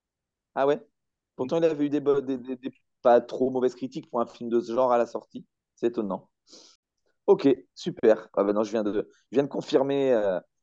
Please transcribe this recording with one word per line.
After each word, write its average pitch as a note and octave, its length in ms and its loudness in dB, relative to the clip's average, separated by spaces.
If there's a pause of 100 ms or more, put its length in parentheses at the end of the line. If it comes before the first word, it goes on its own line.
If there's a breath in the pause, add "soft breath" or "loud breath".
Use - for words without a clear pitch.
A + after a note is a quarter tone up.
(540)
Ah C3+ 140 0
ouais ? D3 120 2 (560)
Pourtant, C3 220 -4
il E3 60 2
avait D3+ 220 0
eu D3 40 -2
des D3 120 -2
bo-, C#3 200 2
des, C3 160 -6
des, B2+ 180 -12
des B2+ 160 -10 (300)
pas A#2+ 180 6
trop B2+ 300 -2
mauvaises B2+ 240 0
critiques - 380 -10
pour A#2+ 100 -2
un A#2 60 -2
film - 220 -12
de A#2 120 2
ce A#2 100 -10
genre B2 200 0
à A#2+ 80 4
la A2+ 80 0
sortie. - 360 -14 (300)
C'est - 140 -4
étonnant. G#2 420 -6 (960 loud breath)
Ok, F#3+ 240 4 (240)
super. - 640 0
Ah G2+ 60 2
ben G2+ 100 0
non, G#2+ 100 0
je G#2 60 -4
viens G#2+ 140 -2
de, G#2 260 -4 (220 soft breath)
je - 60 -10
viens C#3+ 60 4
de C#3+ 40 -4
confirmer, C#3 680 0
euh, G2+ 260 0 (240)